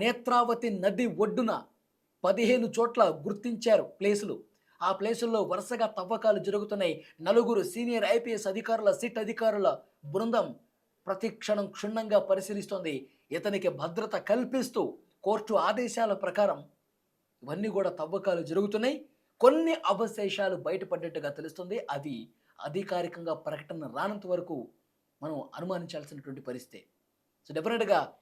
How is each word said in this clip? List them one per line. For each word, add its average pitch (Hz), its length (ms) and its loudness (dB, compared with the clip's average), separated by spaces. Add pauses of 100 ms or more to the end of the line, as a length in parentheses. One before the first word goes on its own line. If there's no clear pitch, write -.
నేత్రావతి 240 680 2 (160)
నది 202 220 2 (180)
ఒడ్డున 220 280 0 (720)
పదిహేను 214 400 4 (100)
చోట్ల 233 260 4 (240)
గుర్తించారు 226 580 2 (140)
ప్లేసులు. 202 380 0 (520)
ఆ - 20 2 (100)
ప్లేసుల్లో 226 400 0 (100)
వరుసగా 214 360 -2 (120)
తవ్వకాలు 208 480 2
జరుగుతున్నాయి. 196 480 0 (320)
నలుగురు 226 360 4 (100)
సీనియర్ 233 340 0 (100)
ఐపీఎస్ 226 360 -2
అధికారుల, 214 380 2 (100)
సిట్ 226 240 -4
అధికారుల 208 460 2 (420)
బృందం 226 340 2 (600)
ప్రతి 190 220 -2 (120)
క్షణం 202 340 0
క్షుణ్ణంగా 214 440 2 (120)
పరిశీలిస్తోంది. 190 640 -2 (420)
ఇతనికి 196 340 0 (100)
భద్రత 175 340 -4 (160)
కల్పిస్తూ 247 520 0 (440)
కోర్టు 214 280 0 (140)
ఆదేశాల 226 440 0 (120)
ప్రకారం 180 340 2 (840)
ఇవన్నీ 180 340 -4
కూడా 185 140 2 (100)
తవ్వకాలు 175 500 0
జరుగుతున్నాయి. 208 460 2 (480)
కొన్ని 320 300 8 (180)
అవశేషాలు 196 640 0 (120)
బయటపడ్డట్టుగా 165 720 -4
తెలుస్తుంది. 180 400 -8 (180)
అవి 143 200 -8 (520)
అధికారికంగా 170 680 -4 (140)
ప్రకటన 151 500 -8
రానంత 202 340 -4
వరకు 175 240 -4 (680)
మనం 151 140 -6 (220)
అనుమానించాల్సినటువంటి 147 880 -10
పరిస్థితి. 123 320 -12 (640)
So - 120 -20
డెఫినెట్‌గా 196 440 2 (220)